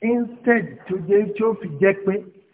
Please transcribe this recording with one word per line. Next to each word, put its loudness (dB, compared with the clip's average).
Instead, 0
tó -6
jẹ́, 2
tí -6
ó 2
fi -10
jẹ́ 2
pé -2